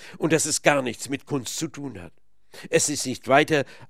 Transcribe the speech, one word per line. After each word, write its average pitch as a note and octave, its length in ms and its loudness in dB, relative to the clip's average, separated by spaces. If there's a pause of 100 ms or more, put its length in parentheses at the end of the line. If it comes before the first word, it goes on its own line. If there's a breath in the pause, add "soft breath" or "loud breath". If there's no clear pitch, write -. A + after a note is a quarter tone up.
(160 loud breath)
Und D#3+ 160 0
dass D#3 140 4
es D3+ 160 -2
gar D3 180 4
nichts B2 300 -6
mit C3+ 160 -6
Kunst C3+ 320 -6
zu E3 100 -6
tun B2+ 320 -12
hat. E2+ 140 -16 (560 loud breath)
Es D#3+ 180 4
ist D3 160 -4
nicht B2 240 -4
weiter C#3+ 380 4 (240 loud breath)